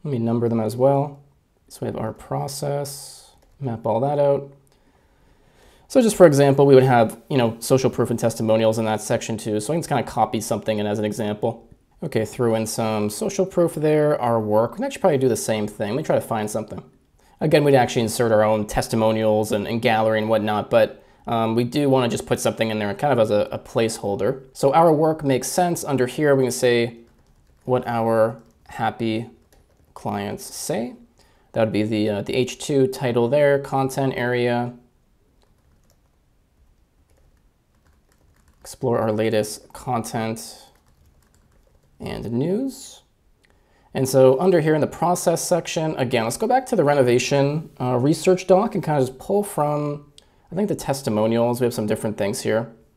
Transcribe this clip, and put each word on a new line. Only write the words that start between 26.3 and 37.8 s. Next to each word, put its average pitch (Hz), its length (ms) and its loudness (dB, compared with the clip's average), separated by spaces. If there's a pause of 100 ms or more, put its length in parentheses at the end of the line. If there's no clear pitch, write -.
we 131 100 2
can 120 80 -2
say 120 460 0 (640)
what 127 220 -2
our 113 540 2 (280)
happy 113 600 -4 (680)
clients 101 500 -8
say. - 500 -8 (580)
That 113 120 0
would 107 80 -4
be 104 100 0
the, 107 260 -2
uh, 101 140 -4
the - 120 -8
H 123 240 -4
two 135 280 0
title 120 420 -2
there, 143 300 4
content 135 580 -2
area. 120 560 -2 (4000)